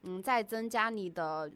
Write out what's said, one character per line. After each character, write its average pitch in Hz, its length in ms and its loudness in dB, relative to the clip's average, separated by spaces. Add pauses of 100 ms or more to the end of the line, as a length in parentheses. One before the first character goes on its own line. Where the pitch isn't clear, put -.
嗯， 185 180 -4
再 240 220 4
增 226 260 -4
加 226 220 2
你 202 180 -4
的 156 460 -2